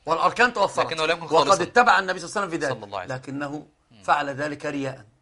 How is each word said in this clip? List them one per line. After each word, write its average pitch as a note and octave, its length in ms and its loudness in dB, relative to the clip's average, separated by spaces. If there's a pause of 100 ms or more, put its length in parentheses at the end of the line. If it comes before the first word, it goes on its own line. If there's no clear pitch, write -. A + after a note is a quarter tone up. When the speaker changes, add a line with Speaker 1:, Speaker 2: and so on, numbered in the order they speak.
Speaker 1:
والأركان F3 480 2
توفرت F#3+ 320 0
Speaker 2:
لكنه D#3 200 -4
لم D#3+ 60 2
يكن E3 240 0
Speaker 1:
وقد C#3+ 120 6
Speaker 2:
خالصا. F#3 160 4
Speaker 1:
اتبع G#3 360 4
النبي F#3 200 -4
صلى E3+ 80 -10
الله - 140 -10
عليه G3 60 -2
وسلم E3 120 -4
في D3+ 60 -2
ذلك، C3 120 -2
Speaker 2:
صلى G#2+ 80 -16
الله G2+ 140 -10
عليه F#2 140 -8
وسلم. B2+ 100 -6
Speaker 1:
لكنه C#3+ 420 -8 (260)
Speaker 2:
مم. G#2+ 120 -20
Speaker 1:
فعل D3 260 0
ذلك C#3 360 -8
رياء. C#3 400 -8 (160)